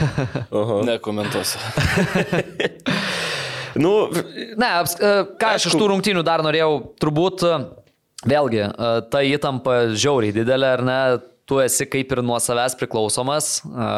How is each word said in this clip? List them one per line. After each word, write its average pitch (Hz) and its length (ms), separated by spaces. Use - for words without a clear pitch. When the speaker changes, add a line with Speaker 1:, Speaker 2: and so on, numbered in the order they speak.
Speaker 1:
<laughs> 117 460
Speaker 2:
Oho. 107 200
Speaker 3:
Nekomentuosiu. 104 800
Speaker 2:
<laughs> - 80
Nu, 185 400
Speaker 1:
Ne, 226 200
aps-, 226 300
e, 208 120
ką 226 240
aš 185 60
iš 180 80
Speaker 2:
aišku. 160 100
Speaker 1:
tų 220 80
rungtynių 196 360
dar 160 200
norėjau, 156 300
turbūt, 170 480
e, 165 140
vėlgi, 131 400
e, 104 300
ta 139 200
įtampa 135 540
žiauriai 110 460
didelė, 131 400
ar 120 80
ne? 127 140
Tu 135 160
esi 131 280
kaip 135 240
ir 127 100
nuo 120 140
savęs 120 400
priklausomas, 123 840
e, 139 260